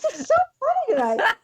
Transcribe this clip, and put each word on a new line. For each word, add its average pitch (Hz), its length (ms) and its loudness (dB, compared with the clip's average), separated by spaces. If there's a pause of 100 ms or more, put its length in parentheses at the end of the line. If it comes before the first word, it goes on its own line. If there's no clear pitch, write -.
This 571 200 -4
is 269 60 -10
so 622 80 2 (240)
funny 523 580 0
tonight. 440 260 0